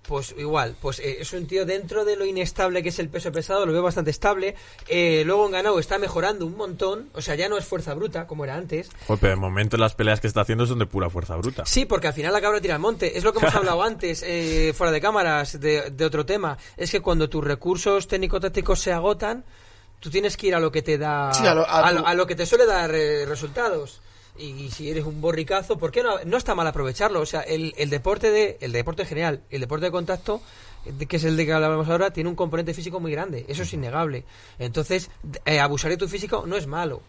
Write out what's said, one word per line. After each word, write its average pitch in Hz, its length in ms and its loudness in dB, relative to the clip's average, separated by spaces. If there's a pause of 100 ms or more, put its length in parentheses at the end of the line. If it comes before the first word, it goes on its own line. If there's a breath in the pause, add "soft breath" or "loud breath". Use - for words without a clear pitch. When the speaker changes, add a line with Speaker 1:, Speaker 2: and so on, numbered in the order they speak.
Speaker 1:
pues 139 300 -4
igual, 147 440 -2
pues, 135 180 -4
eh, 139 220 -6
es 151 120 -8
un 180 120 -6
tío 185 200 0
dentro 196 380 -2
de 208 120 2
lo 196 100 -2
inestable 185 560 0
que 165 80 -2
es 165 100 -6
el 165 100 -4
peso 170 220 -6
pesado, 190 340 0
lo 165 60 0
veo 170 120 2
bastante 170 260 0
estable. 196 460 0 (320 loud breath)
Eh, 170 380 4
luego 202 240 4
Ngannou 190 300 2
está 196 200 -2
mejorando 185 480 0
un 180 100 -8
montón, 202 560 -4
o 156 80 -10
sea, 151 140 -4
ya 170 120 0
no 208 100 0
es 190 80 -4
fuerza 165 280 -6
bruta 170 320 -6
como 151 180 -8
era 135 120 -6
antes. 170 340 -6 (160)
Speaker 2:
Joder, 107 160 0
pero 98 100 4
de 95 80 0
momento 98 380 0
las 110 180 4
peleas 107 240 4
que - 80 -2
está 107 140 2
haciendo 113 240 2
son 120 140 -2
de 107 80 2
pura 92 240 -2
fuerza 85 240 -6
bruta. 117 300 -4
Speaker 1:
Sí, 262 200 4
porque 175 220 0
al 151 60 0
final 170 200 -2
la 208 80 2
cabra 208 180 2
tira 175 160 0
al 147 60 -2
monte, 185 360 0
es 175 60 -2
lo - 100 6
que - 60 2
hemos 156 160 6
Speaker 2:
<laughs> - 0 -
Speaker 1:
hablado 185 280 2
antes, 190 420 -2
eh, 160 500 2
fuera 175 160 2
de 156 80 2
cámaras, 165 600 2
de, 147 300 2
de 139 140 0
otro 151 200 0
tema. 175 320 -2 (180 loud breath)
Es 175 160 -4
que 190 100 0
cuando 160 280 2
tus 156 140 -2
recursos 180 640 0
técnico-tácticos 190 720 0
se 185 120 0
agotan, 208 540 0 (540 soft breath)
tú - 120 -12
tienes 196 260 0
que 202 100 -2
ir 185 80 4
a 170 40 4
lo 160 120 2
que 151 120 0
te 151 160 2
da, 143 340 0
Speaker 3:
Sí, 131 140 2
a 170 80 6
lo, 160 120 4
a 160 200 6
Speaker 1:
a - 40 8
Speaker 3:
tu 175 60 2
Speaker 1:
lo, 165 100 2
a 175 60 4
lo 180 140 2
que 175 80 -2
te 170 100 -2
suele 233 220 8
dar, 175 260 2
eh, 151 320 2
resultados. 147 720 -4 (400 soft breath)
Y, 147 120 -12
y 135 180 -10
si 151 220 -8
eres 156 120 -2
un 151 160 -6
borricazo, 170 600 0
¿por 160 100 -2
qué 240 140 0
no? 214 200 2
No 175 140 0
está 240 160 0
mal 170 140 0
aprovecharlo. 156 540 0
O 156 40 0
sea, 156 160 -4
el, 160 340 -4
el 147 140 -2
deporte 196 400 2
de, 214 320 2
el 131 100 -6
deporte 120 300 -2
en 180 60 -4
general, 156 420 -2
el 139 120 -6
deporte 151 240 -4
de 180 60 0
contacto, 180 520 -2 (420 loud breath)
eh, - 100 -10
de, 139 120 -6
que - 100 -4
es 156 60 2
el 160 120 4
de 160 120 2
que 156 60 2
hablamos 156 360 2
ahora, 180 220 2
tiene 165 180 -2
un 175 60 -4
componente 165 400 -2
físico 175 240 -8
muy 165 120 -4
grande. 151 360 -6
Eso 147 160 -6
es 175 100 -6
innegable. 139 520 -4 (340 soft breath)
Entonces, 151 500 -2 (140)
d-, 143 220 -12
eh, 147 140 4
abusar 143 300 2
de 175 80 0
tu 185 100 -4
físico 180 380 -4
no 170 100 -4
es 170 120 -4
malo. 151 420 -4